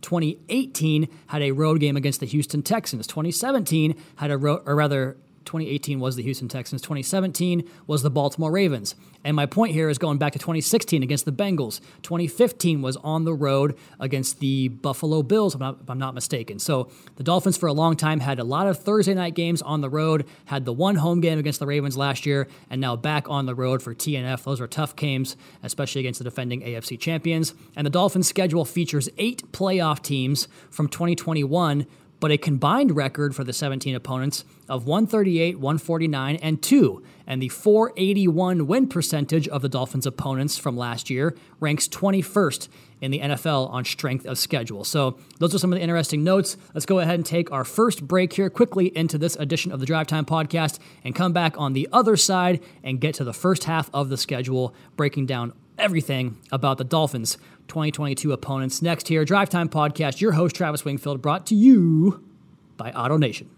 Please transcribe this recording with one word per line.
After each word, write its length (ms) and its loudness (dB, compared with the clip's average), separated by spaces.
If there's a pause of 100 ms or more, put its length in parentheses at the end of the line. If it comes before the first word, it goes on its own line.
Twenty 360 -2 (100)
eighteen 600 0 (200)
had 120 -4
a 120 0
road 280 2
game 160 2
against 240 -2
the 60 -6
Houston 360 -2
Texans. 440 -4
Twenty 240 -4
seventeen 640 0 (220)
had 140 -4
a 60 0
ro-, 300 0
or 100 0
rather, 400 0 (300)
twenty 240 -6
eighteen 280 -4
was 180 -2
the 60 -6
Houston 260 -6
Texans. 340 -8
Twenty 200 -6
seventeen 640 0 (200)
was 160 0
the 80 2
Baltimore 400 0
Ravens. 440 0 (280)
And 140 0
my 80 2
point 300 0
here 160 2
is 80 0
going 180 0
back 160 0
to 60 -8
twenty 240 -2
sixteen 400 2
against 240 -2
the 60 -2
Bengals. 480 -2 (200)
Twenty 260 -4
fifteen 540 2
was 180 -2
on 260 -2
the 100 0
road 420 2 (220)
against 420 -4
the 280 0
Buffalo 540 -2
Bills, 320 2
if 60 -8
I'm 60 -4
not, 160 -8
if 80 -14
I'm 80 -6
not 160 -4
mistaken. 440 -6
So 300 -2 (280)
the 60 -10
Dolphins 360 2
for 80 0
a 80 2
long 220 4
time 240 0
had 180 -2
a 60 -4
lot 220 0
of 120 0
Thursday 340 2
night 220 -2
games 260 0
on 220 -2
the 80 -4
road, 360 0 (200)
had 180 -4
the 80 -4
one 240 2
home 240 2
game 180 2
against 220 -2
the 60 -4
Ravens 320 -2
last 260 -2
year, 240 0 (220)
and 100 -6
now 160 -2
back 320 -2
on 160 -2
the 100 -4
road 280 0
for 100 -10
T 240 -4
N 80 -4
F. 200 -4
Those 160 -4
are 60 -6
tough 300 -6
games, 400 -2 (260)
especially 380 -6
against 180 -4
the 60 -10
defending 380 -6
A 140 -8
F 100 -10
C 100 -10
champions. 580 -2 (220)
And 100 -2
the 40 0
Dolphins' 360 2
schedule 380 2
features 540 -2
eight 340 -4
playoff 480 0
teams 480 -2 (220)
from 180 -2
twenty 260 0
twenty-one, 720 0 (340)
but 100 2
a 80 4
combined 580 2
record 400 -2
for 80 -4
the 80 -8
seventeen 420 -4
opponents 500 -4 (220)
of 200 -4
one 200 2
thirty-eight, 520 2
one 180 0
forty-nine, 600 0
and 260 -2
two. 400 4 (240)
And 140 -4
the 80 -2
four 480 4
eighty-one 680 2
win 220 2
percentage 580 0
of 160 -4
the 60 0
Dolphins' 360 -2
opponents 540 -4
from 180 -4
last 340 -6
year 260 0 (240)
ranks 260 0
twenty-first 840 0 (320)
in 120 -4
the 80 -2
N 100 -2
F 160 -4
L 200 2
on 180 -6
strength 420 -4
of 100 -6
schedule. 460 -4
So 340 0 (220)
those 160 2
are 40 2
some 140 2
of 60 0
the 40 -2
interesting 420 0
notes. 320 2 (180)
Let's 120 -6
go 120 4
ahead 160 2
and 100 0
take 280 -2
our 120 -2
first 420 0
break 260 2
here 180 0
quickly 460 2
into 200 0
this 200 0
edition 340 -2
of 80 -6
the 80 -4
Drive 220 0
Time 160 0
Podcast 560 -2 (240)
and 100 -6
come 180 0
back 240 0
on 160 -2
the 200 -2
other 240 6
side 440 2 (220)
and 180 -6
get 140 -2
to 100 -6
the 80 -6
first 320 0
half 300 -2
of 140 -2
the 80 -4
schedule, 580 -4 (220)
breaking 300 -2
down 260 -4 (260)
everything 580 0 (140)
about 280 0
the 60 -4
Dolphins' 540 -2 (300)
twenty 240 -2
twenty-two 400 -2
opponents 500 -4
next 240 -2
here. 180 2
Drive 260 2
Time 180 0
Podcast, 520 0
your 120 4
host, 240 2
Travis 280 -2
Wingfield, 380 -4
brought 240 0
to 80 2
you 720 8 (520)
by 140 -10
Auto 260 0
Nation. 420 0